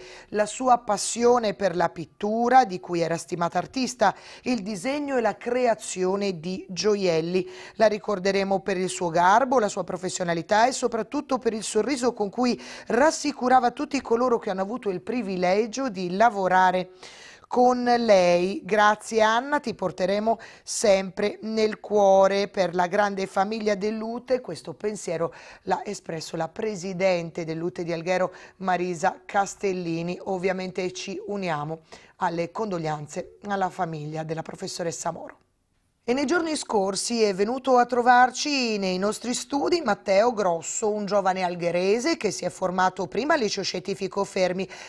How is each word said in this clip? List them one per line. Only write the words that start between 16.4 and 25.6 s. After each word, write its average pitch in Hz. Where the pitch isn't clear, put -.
con 247
lei. 196
Grazie 208
Anna, 247
ti 220
porteremo 202
sempre 196
nel 214
cuore. 196
Per 180
la 180
grande 202
famiglia 208
Dell'Ute, 226
questo 175
pensiero 170